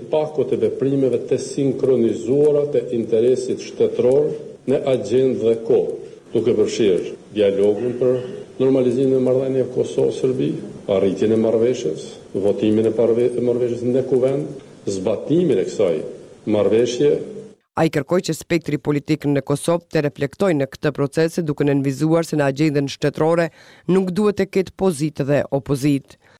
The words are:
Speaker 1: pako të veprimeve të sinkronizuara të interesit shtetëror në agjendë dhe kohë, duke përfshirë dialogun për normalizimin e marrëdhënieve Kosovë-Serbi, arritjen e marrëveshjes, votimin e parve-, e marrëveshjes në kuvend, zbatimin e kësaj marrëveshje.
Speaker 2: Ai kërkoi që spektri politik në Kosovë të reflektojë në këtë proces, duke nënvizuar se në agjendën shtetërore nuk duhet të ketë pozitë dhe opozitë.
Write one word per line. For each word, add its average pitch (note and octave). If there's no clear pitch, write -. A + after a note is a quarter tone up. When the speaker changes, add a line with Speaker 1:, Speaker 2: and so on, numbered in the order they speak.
Speaker 1:
pako D3+
të -
veprimeve C3+
të -
sinkronizuara C3+
të A#2+
interesit A2+
shtetëror B2+
në C#3+
agjendë A#2+
dhe A2+
kohë, G#2+
duke A#2
përfshirë F#2
dialogun G#2
për B2+
normalizimin C3
e C3
marrëdhënieve C3
Kosovë-Serbi, C3
arritjen G2
e A2+
marrëveshjes, A2+
votimin G#2+
e G#2+
parve-, A#2
e A#2
marrëveshjes A#2+
në B2+
kuvend, C3+
zbatimin G#2+
e -
kësaj F2
marrëveshje. A2
Speaker 2:
Ai D#3+
kërkoi D#3
që D#3+
spektri D#3
politik D3
në C#3+
Kosovë E3+
të D3+
reflektojë D3
në C3+
këtë -
proces, D#3+
duke D3
nënvizuar C#3+
se D#3
në C#3+
agjendën C#3
shtetërore D#3+
nuk F3+
duhet G#3
të F#3+
ketë F#3
pozitë D3+
dhe C#3
opozitë. C#3